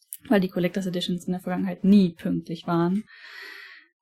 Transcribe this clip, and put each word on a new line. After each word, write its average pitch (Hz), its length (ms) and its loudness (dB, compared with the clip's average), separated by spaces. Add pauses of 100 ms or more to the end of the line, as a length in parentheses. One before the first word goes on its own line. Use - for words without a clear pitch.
(300)
weil 208 100 6
die 185 80 2
Collectors 180 380 -2
Editions 175 400 -4
in 180 80 -2
der 185 80 -6
Vergangenheit 180 420 -4
nie 190 300 6
pünktlich 170 540 -6
waren, 175 360 0 (1000)